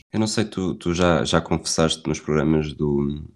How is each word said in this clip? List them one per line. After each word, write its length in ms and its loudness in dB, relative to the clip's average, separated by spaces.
Eu 60 0
não 80 2
sei, 180 0
tu, 300 -4
tu 180 -4
já, 320 4
já 160 2
confessaste 680 0
nos 140 -4
programas 520 0
do, 480 -2